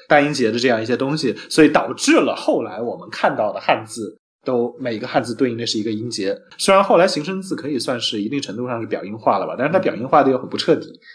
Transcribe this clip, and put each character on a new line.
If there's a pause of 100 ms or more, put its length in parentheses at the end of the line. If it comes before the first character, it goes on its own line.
单
音
节
的
这
样
一
些
东
西， (140)
所
以
导
致
了
后
来
我
们
看
到
的
汉
字 (300)
都
每
一
个
汉
字
对
应
的
是
一
个
音
节。 (220)
虽
然
后
来
形
声
字
可
以
算
是
一
定
程
度
上
是
表
音
化
了
吧，
但
是
它
表
音
化
的
又
很
不
彻
底， (280)